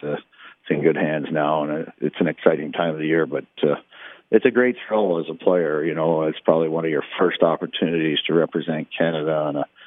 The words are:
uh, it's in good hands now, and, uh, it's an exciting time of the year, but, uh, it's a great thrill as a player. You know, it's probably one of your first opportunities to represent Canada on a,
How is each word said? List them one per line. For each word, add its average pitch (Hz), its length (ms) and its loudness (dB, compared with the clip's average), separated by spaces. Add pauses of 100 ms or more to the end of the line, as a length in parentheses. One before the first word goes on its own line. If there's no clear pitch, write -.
uh, 73 100 -4
it's - 560 -14
in 73 140 0
good 78 140 4
hands 78 340 -2
now, 76 320 2
and, 76 240 -4
uh, - 120 -18
it's 78 200 -4
an 85 80 2
exciting 78 440 0
time 85 220 -2
of 78 60 -6
the 78 80 -2
year, 80 180 2
but, 69 220 -6 (160)
uh, 73 140 2 (520)
it's - 160 4
a 123 60 6
great 123 240 2 (120)
thrill 98 320 0
as 78 80 -6
a 80 60 -10
player. 80 500 0
You 80 120 -2
know, 80 280 2
it's 78 180 -4
probably 80 280 2
one 82 160 -2
of 80 60 0
your 71 120 -2 (140)
first 87 240 2
opportunities 80 840 0
to 80 80 0
represent 78 600 0
Canada 80 380 0
on 76 220 -2
a, 69 100 -2 (220)